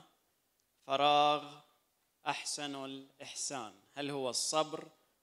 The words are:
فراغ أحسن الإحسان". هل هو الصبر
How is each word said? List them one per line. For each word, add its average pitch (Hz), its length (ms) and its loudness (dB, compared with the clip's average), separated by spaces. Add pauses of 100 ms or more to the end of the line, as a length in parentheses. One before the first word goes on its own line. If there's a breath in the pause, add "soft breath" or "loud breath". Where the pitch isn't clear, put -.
(880)
فراغ 147 720 4 (680)
أحسن 139 580 -6
الإحسان". 135 880 -10 (220)
هل 143 140 -4
هو 139 200 -2
الصبر 156 580 0 (360)